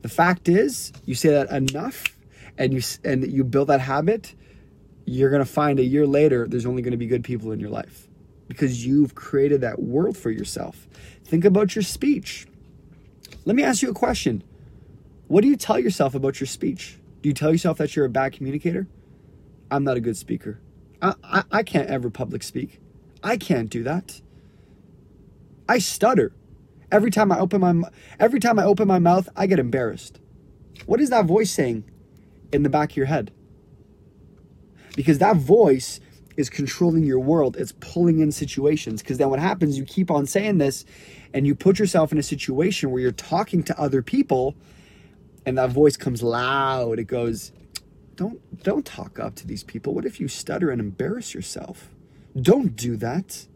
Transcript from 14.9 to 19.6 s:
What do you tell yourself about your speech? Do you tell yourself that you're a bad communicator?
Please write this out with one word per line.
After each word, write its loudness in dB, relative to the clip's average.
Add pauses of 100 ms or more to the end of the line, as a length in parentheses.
What 6
do 4
you 6
tell 0
yourself 0
about -2
your -6
speech? -8 (220)
Do 0
you 0
tell 0
yourself 0
that -4
you're 2
a -2
bad -2
communicator? -4 (840)